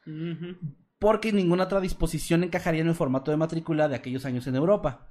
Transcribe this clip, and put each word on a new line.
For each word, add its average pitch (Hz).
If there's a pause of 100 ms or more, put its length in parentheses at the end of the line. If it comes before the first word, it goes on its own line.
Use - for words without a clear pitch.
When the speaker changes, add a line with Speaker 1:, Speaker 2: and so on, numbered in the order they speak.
Speaker 1:
Ujú. 165 (420)
Speaker 2:
Porque 214
ninguna 185
otra 196
disposición 170
encajaría 165
en 160
el 165
formato 135
de 151
matrícula 160
de 135
aquellos 127
años 123
en 131
Europa. 170